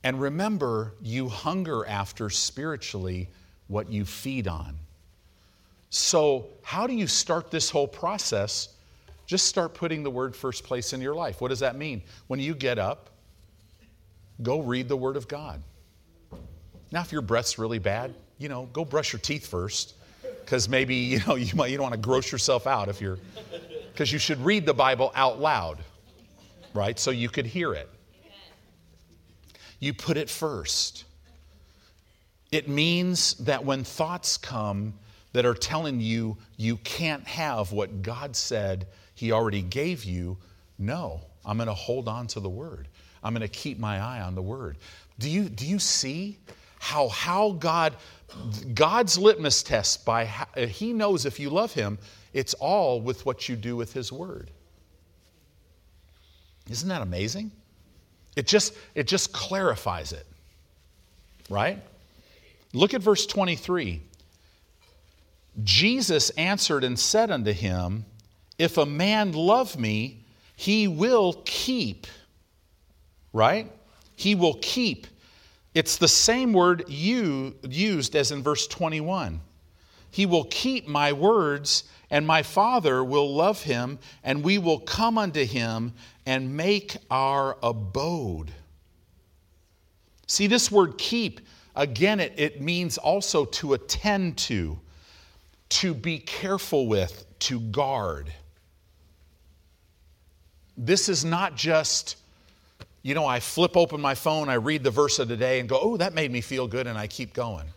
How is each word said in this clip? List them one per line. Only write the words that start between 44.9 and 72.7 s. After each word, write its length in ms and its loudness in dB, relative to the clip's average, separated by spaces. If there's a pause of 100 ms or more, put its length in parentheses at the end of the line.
Do 100 -4
you, 220 0
do 160 -8
you 120 0
see 600 -2 (400)
how, 300 0
how 440 2
God, 420 2 (800)
God's 460 4
litmus 440 6
test 440 0
by 180 2
how, 220 -8 (100)
He 380 -2
knows 320 2
if 120 -4
you 120 -4
love 240 2
Him, 240 -2 (340)
it's 220 -2
all 480 2
with 240 -4
what 240 -4
you 60 -4
do 200 -6
with 160 -6
His 180 -8
word. 400 -12 (2250)
Isn't 180 -4
that 140 -2
amazing? 480 -4 (840)
It 100 -2
just, 280 4 (200)
it 120 -2
just 260 0
clarifies 800 -2
it, 140 -12 (1200)
right? 320 -2 (920)
Look 220 4
at 80 0
verse 240 6
twenty-three. 760 0 (1600)
Jesus 680 4
answered 520 2
and 160 0
said 320 4
unto 220 2
him, 520 -2 (540)
"If 180 2
a 100 6
man 460 2
love 460 4
me, 460 -2 (320)
he 320 2
will 560 4
keep," 640 -4 (1200)